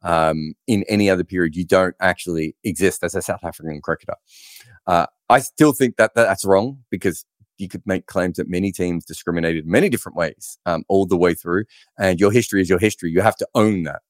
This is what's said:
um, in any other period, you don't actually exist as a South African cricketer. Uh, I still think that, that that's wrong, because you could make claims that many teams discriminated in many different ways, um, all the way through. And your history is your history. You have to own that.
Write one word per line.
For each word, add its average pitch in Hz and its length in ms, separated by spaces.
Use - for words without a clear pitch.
um, 78 520
in 104 220
any 104 220
other 90 140
period, 87 300
you 87 120
don't 92 340
actually 85 640
exist 92 400
as 85 100
a 95 60
South 87 240
African 78 380
cricketer. - 320
Uh, 87 180
I 131 120
still 147 340
think 123 220
that, 110 180
that 117 100
that's 98 220
wrong, 107 320
because 92 380
you 95 100
could 92 160
make 95 220
claims 90 320
that 87 100
many 92 240
teams 87 320
discriminated 82 600
in 80 60
many 113 200
different - 260
ways, - 480
um, 85 240
all 98 160
the 92 140
way 87 160
through. 90 300
And 92 200
your 101 140
history 107 300
is 87 80
your 90 80
history. 90 320
You 85 100
have - 160
to - 180
own 107 280
that. 73 280